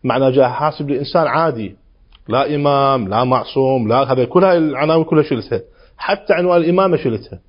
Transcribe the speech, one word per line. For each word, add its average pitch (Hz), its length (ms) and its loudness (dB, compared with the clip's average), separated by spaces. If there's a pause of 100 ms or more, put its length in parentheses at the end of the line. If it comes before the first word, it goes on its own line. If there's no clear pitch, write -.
معنى 131 280 2
جاء 131 180 4
حاسب 147 400 -4
لإنسان 143 380 0
عادي، 127 480 -2 (520)
لا 135 280 0
إمام، 139 520 0
لا 110 160 0
معصوم، 127 640 0
لا 131 260 2
هذا، 127 120 2
كل 180 180 2
هاي 185 140 4
العناوين 156 460 2
كلها 156 200 2
شلتها، 117 380 -4 (360)
حتى 202 360 -6
عنوان 175 280 0
الإمامة 175 360 0
شلتها. 110 520 -6